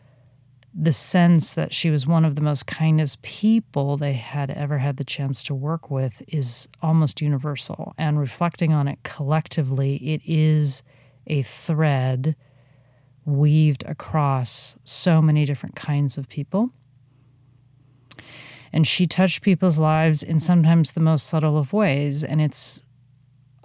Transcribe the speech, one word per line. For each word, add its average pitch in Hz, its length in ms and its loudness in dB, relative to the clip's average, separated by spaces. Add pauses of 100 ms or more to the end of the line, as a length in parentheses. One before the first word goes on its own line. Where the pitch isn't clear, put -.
(720)
the 160 180 0
sense 170 640 4
that 156 180 -4
she - 160 0
was 143 160 0
one 160 180 4
of 147 120 2
the 147 60 -4
most 151 260 -2
kindest 160 540 0
people 143 760 0
they 143 160 -2
had 135 380 -6
ever 143 260 -4
had 135 200 -2
the 139 60 -6
chance 135 400 -4
to 143 120 -6
work 151 340 -6
with 131 380 -4
is - 420 -4 (120)
almost 160 400 0
universal. 143 760 -4
And 151 220 0
reflecting 160 520 -2
on 147 160 2
it - 160 -8
collectively, 139 920 -2
it 143 300 -4
is 156 580 2 (440)
a 147 140 -2
thread 139 920 -2 (880)
weaved 147 600 2
across 139 960 -2
so 160 380 2
many 151 240 4
different - 300 -6
kinds 143 420 -2
of 135 120 -10
people. 196 400 -4 (2000)
And 156 140 2
she 180 220 2
touched 185 340 0
people's 175 380 2
lives 156 420 2
in 160 180 0
sometimes 165 520 4
the - 80 -4
most 160 280 2
subtle 151 300 0
of 143 160 -2
ways. 147 500 0
And 156 160 -2
it's - 440 -2 (800)